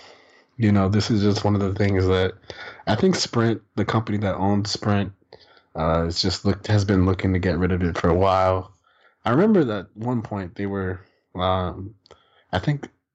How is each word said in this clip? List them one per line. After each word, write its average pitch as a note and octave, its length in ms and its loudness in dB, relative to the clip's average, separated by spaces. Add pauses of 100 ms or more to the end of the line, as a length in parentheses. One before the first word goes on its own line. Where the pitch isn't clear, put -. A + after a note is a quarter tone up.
(580)
you G#2+ 120 2
know, G2 200 4
this G#2 200 0
is G#2 120 2
just G2+ 220 2
one G2+ 100 2
of G2+ 80 0
the G2 120 -2
things G2 320 2
that F#2 280 2 (520)
I G3+ 80 0
think F#3+ 220 2
Sprint, A2+ 460 0 (140)
the G#2 100 -2
company A2 320 -2
that G2+ 160 -2
owns G2+ 360 -2
Sprint, G2+ 420 -2 (600)
uh, D#2+ 340 0
it's E2+ 120 -6
just F#2 240 -4
looked, G2 220 -2
has G#2+ 180 2
been F#2+ 220 2
looking F#2+ 260 0
to F#2 60 2
get F2 200 0
rid F2+ 140 0
of F2+ 100 -2
it E2+ 140 -2
for F2+ 140 2
a E2+ 40 4
while. F#2 560 2 (540)
I G2+ 60 -2
remember F#3 340 4
that G#2 300 -4
one A#2 260 -4
point G2 360 -8
they G2+ 100 -4
were, F#2+ 340 -4 (360)
um, F#2 580 -2 (580)
I - 60 0
think C#3+ 300 -4 (260)